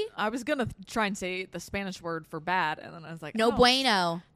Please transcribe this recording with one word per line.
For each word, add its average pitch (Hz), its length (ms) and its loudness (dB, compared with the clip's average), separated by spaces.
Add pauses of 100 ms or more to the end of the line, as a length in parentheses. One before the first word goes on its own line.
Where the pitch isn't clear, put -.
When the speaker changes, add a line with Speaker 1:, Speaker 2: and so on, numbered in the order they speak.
(160)
Speaker 1:
I 208 120 -2
was 240 160 -4
gonna 277 220 0
th-, - 200 -10
try 220 200 0
and 196 100 -2
say 185 300 -4
the 175 140 -12
Spanish 196 420 -8
word 165 240 -6
for 165 140 -10
bad, 165 400 0
and - 120 -14
then 165 120 -16
I 147 80 -14
was 165 100 -14
like, 147 120 -10
Speaker 2:
No 220 140 4
Speaker 1:
"Oh, 240 40 6
Speaker 2:
bueno. 240 680 4 (140)